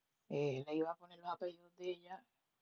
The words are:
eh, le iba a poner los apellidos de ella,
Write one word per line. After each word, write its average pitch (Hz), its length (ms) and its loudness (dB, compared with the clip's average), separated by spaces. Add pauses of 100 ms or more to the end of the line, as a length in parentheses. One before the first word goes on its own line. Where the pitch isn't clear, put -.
(280)
eh, 143 360 2
le 151 120 -2
iba 160 160 2
a 175 40 -4
poner 175 220 -20
los 175 120 -4
apellidos 175 480 -4
de 180 120 -2
ella, 175 340 -8 (380)